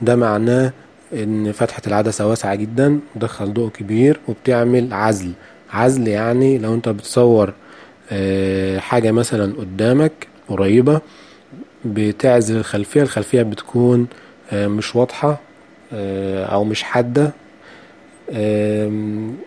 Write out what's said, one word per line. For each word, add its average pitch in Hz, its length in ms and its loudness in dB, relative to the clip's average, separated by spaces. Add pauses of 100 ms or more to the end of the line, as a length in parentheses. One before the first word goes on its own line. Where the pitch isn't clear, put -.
ده 120 140 2
معناه 120 560 2 (420)
ان 107 380 -2
فتحة - 360 -4
العدسة 107 400 0
واسعة 107 280 0
جدًا، 123 440 0 (160)
دخل 107 380 -6
ضوء 113 160 -2
كبير 117 580 2
وبتعمل 120 680 0
عزل. 98 380 -2 (400)
عزل 120 360 2
يعني 120 500 2
لو 110 160 -2
انت 117 160 -2
بتصور، 110 640 4 (580)
آه، 95 680 -2
حاجة 113 320 0
مثلًا 110 460 0
قدامك 117 720 0 (220)
قريبة 117 520 4 (840)
بتعزل 110 720 2
الخلفية، 104 440 -2
الخلفية 123 400 0
بتكون، 120 680 0 (440)
آه، 101 160 -2
مش 104 280 -4
واضحة، 143 440 0 (540)
آه، 98 520 -4
او 101 180 0
مش 107 200 -2
حادة. 123 480 0 (1000)
آم، 107 1040 -2 (120)